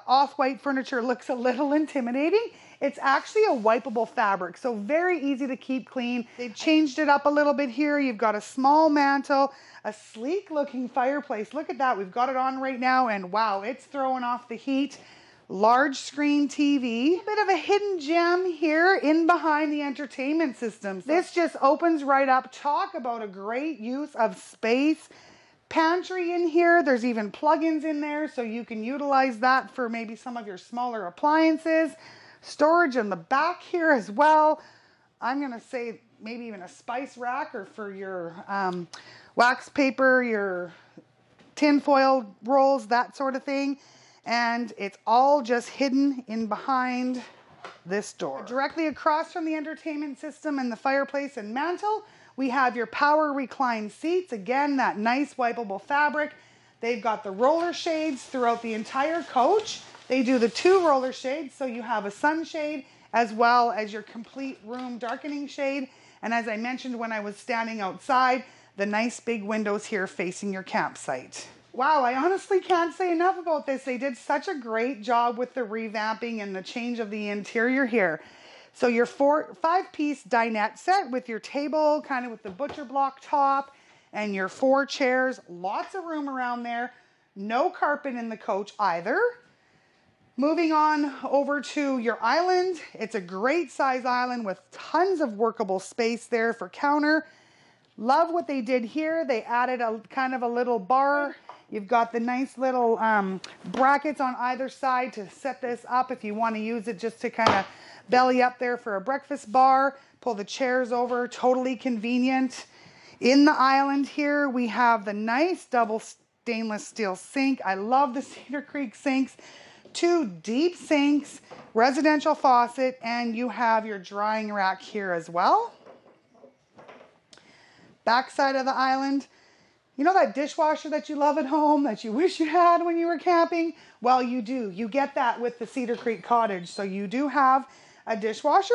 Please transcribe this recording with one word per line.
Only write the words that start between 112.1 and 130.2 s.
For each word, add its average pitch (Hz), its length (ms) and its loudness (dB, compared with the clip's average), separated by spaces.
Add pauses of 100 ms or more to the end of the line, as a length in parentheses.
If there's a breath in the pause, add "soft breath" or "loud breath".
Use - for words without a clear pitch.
In 277 260 8
the 302 80 8
island 277 540 4
here, 285 420 0
we 247 180 -2
have 226 380 2
the 208 80 -4
nice 240 520 -2
double 226 340 0
stainless 220 880 -8
steel 196 280 -4
sink. 269 500 -2
I 190 80 0
love 247 400 2
the 262 80 -4
<laughs> - 20 -12
Cedar - 380 -10
Creek 277 320 -8
sinks. 269 420 -2 (580 loud breath)
Two 339 340 2
deep 233 480 -2
sinks, 285 640 0 (320 loud breath)
residential 285 640 4
faucet, 254 680 2
and 233 320 -4
you 247 140 -2
have 226 340 2
your 214 160 -8
drying 208 540 -4
rack 190 280 0
here 196 300 -6
as 170 160 -4
well. 202 460 2 (2250 soft breath)
Backside 262 500 2
of 262 100 0
the 254 100 0
island. 269 500 0 (680 soft breath)
You 269 80 -4
know 359 120 4
that 277 180 4